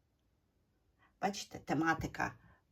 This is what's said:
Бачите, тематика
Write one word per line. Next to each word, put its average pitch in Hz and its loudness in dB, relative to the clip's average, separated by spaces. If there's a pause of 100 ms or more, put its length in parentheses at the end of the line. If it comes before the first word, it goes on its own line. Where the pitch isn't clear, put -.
(1200)
Бачите, - -4
тематика - 0 (380)